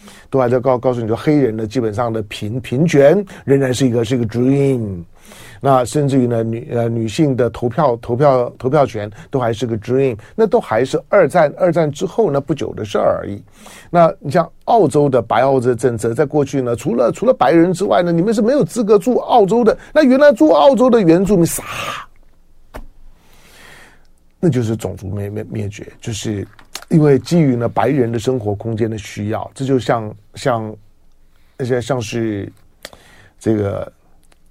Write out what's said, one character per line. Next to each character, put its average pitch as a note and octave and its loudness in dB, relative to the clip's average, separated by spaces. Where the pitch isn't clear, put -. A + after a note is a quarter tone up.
都 C3+ 0
还 B2 4
在 B2+ 2
告-， B2+ 2
告 B2+ -2
诉 A#2+ -6
你 A#2 -6
说， A2 -2
黑 D3 0
人 A#2 0
呢， A2+ -6
基 G#2 -6
本 A2 -2
上 A#2 -4
的 A2 -4
平-， G#2 -10
平 C3+ -2
权 D#3 4
仍 C#3 2
然 C3 -2
是 C3 0
一 B2 0
个， A#2 0
是 B2 -2
一 - -2
个 A#2+ -2
dream。 B2 -2
那 C3 2
甚 C#3+ -2
至 C3+ 2
于 B2 4
呢， A#2 -2
女， A2+ -6
呃， A#2 -2
女 A#2 -4
性 C#3 0
的 A#2 2
投 A#2+ -6
票、 B2 0
投 A#2+ -4
票、 B2+ 2
投 C3 -4
票 C#3+ 2
权 G#2+ -6
都 C3+ -2
还 A#2 0
是 A#2 -4
个 A2+ -4
dream， B2+ -2
那 A3 2
都 A3 0
还 A2+ -2
是 C#3+ -4
二 F#3 4
战， D#3 2
二 F3+ 0
战 D#3 0
之 D3 -8
后 G3+ 0
呢， C#3+ 0
不 D#3 -4
久 F2+ -6
的 G#2 -10
事 G#2+ -4
儿 - 0
而 F2+ -10
已。 G2+ -12
那 E3+ 4
你 D3+ -8
像 E3 0
澳 A3 4
洲 D3 2
的 B2+ 2
白 A2+ 0
澳 C3+ 2
这 B2 0
政 A#2+ -2
策， A2+ -2
在 D3 0
过 C#3+ 0
去 C#3 -4
呢， A#2+ -2
除 - -4
了， A#2+ 2
除 - -6
了 B3+ 6
白 C3+ 2
人 E3+ 4
之 F3 -4
外 G3+ 2
呢， F3 0
你 E3+ 2
们 A3 0
是 A3 0
没 A3 2
有 C#4+ 2
资 A3+ -4
格 G3+ 4
住 A#3 0
澳 A3 2
洲 A3+ 2
的。 G3+ 2
那 D4+ 4
原 C4 4
来 D4 6
住 D4+ 4
澳 C#4 6
洲 B3+ 4
的 A#3 4
原 F3 4
住 G3 2
民 E3+ 4
啥？ - -8
那 F3 2
就 B2 0
是 A2+ -2
种 F#2+ -8
族 F#2+ -14
灭， G2+ -8
灭， G#2+ -8
灭 G#2+ -6
绝， - -14
就 A#2+ -10
是 G#2 -6
因 E3 4
为 D3 4
基 E3+ 0
于 C3+ 2
呢 A#2 -2
白 A2 0
人 B2+ 0
的 A#2 -4
生 B2+ -2
活 G#2 -4
空 A2 -6
间 A2+ -2
的 A2 -8
需 G#2 -10
要， G#2 -8
这 C#3 -10
就 C3 0
像， A2+ -4
像， A2 -4
那 C#3 -8
些 B2 -2
像 B2 -4
是 G#2+ -6
这 A2 0
个 G2 -4